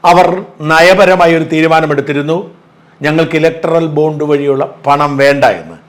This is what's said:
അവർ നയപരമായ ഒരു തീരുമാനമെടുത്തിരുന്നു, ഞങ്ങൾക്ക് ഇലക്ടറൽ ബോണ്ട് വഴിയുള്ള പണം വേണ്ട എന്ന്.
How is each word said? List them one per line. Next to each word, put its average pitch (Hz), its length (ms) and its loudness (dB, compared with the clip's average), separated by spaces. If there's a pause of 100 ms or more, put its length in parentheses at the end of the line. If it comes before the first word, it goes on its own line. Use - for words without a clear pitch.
(120)
അവർ 175 160 4 (440)
നയപരമായ 180 640 4
ഒരു 160 160 -2
തീരുമാനമെടുത്തിരുന്നു, 156 840 0 (680)
ഞങ്ങൾക്ക് 156 360 0
ഇലക്ടറൽ 165 440 -2 (120)
ബോണ്ട് 151 340 -2
വഴിയുള്ള 143 340 -2 (220)
പണം 143 340 0
വേണ്ട 139 220 2 (180)
എന്ന്. 80 160 -20 (120)